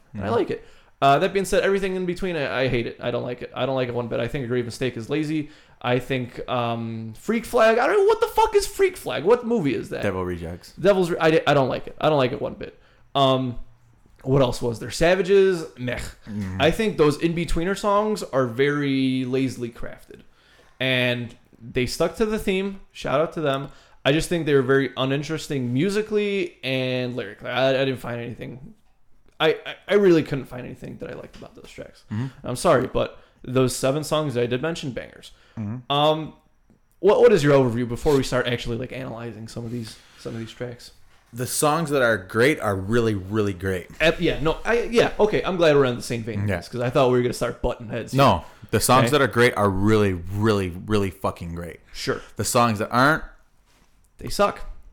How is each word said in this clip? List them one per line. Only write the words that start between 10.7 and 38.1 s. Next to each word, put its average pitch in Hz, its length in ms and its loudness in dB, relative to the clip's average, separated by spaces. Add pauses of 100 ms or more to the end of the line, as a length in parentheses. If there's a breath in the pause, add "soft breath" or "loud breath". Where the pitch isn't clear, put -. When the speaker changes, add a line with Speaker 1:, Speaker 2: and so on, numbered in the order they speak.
Speaker 1:
Devil's 185 380 2
Re-, 180 100 -2
I, 160 240 6
I 147 80 4
don't 135 160 4
like 127 180 -6
it. - 140 -12
I 151 80 4
don't 156 80 4
like 127 140 2
it - 100 -6
one - 140 -6
bit. - 220 -14 (360 soft breath)
Um, 131 460 2 (640)
what 131 180 2
else 120 180 0
was 120 200 -4
there? 123 120 -12
Savages. 185 760 4 (120)
Meh. 123 220 -6 (280)
Speaker 2:
Mm. 98 320 -6
Speaker 1:
I 151 120 4
think 185 260 -2
those 151 240 4
in-betweener 170 560 0
songs 208 460 0
are 131 240 0
very 135 760 0
lazily 123 460 -2
crafted. - 520 -14 (580 soft breath)
And 123 560 -2 (260)
they 120 240 -2
stuck 170 320 -2
to 226 80 0
the 214 140 -2
theme. 196 420 -4 (100)
Shout 135 300 -2
out 160 120 -4
to 170 80 -8
them. 143 280 -2 (360 soft breath)
I 135 80 4
just 156 160 -2
think 170 160 -2
they 147 80 2
were 139 80 6
very 135 360 2
uninteresting 139 760 -4
musically 202 880 -2
and 127 520 -4
lyrically. 113 340 -10
I, 127 200 2 (120)
I 139 40 0
didn't 131 140 -2
find 120 220 -8
anything. 120 520 -14 (680)
I, 160 240 2
I, 147 100 -12 (140)
I 180 60 2
really 180 280 6
couldn't 131 220 -6
find 123 200 -14
anything 131 340 -14
that - 120 -12
I - 20 -12
liked - 220 -16
about - 200 -20
those - 140 -20
tracks. - 420 -20
Speaker 2:
Mm-hmm. 113 160 -4 (200 loud breath)
Speaker 1:
I'm 123 80 -6
sorry, 127 320 2
but - 320 -4 (220 soft breath)
those 127 340 2
seven 139 300 -2
songs 151 280 -2
that 120 100 0
I - 40 0
did 123 140 -4
mention, 160 300 -6
bangers. - 400 -14 (260 soft breath)
Speaker 2:
Mm-hmm. 110 340 -8
Speaker 1:
Um, 151 420 2 (640)
what, 196 200 6
what 233 140 10
is 165 100 4
your 147 100 6
overview 123 340 4
before 120 280 2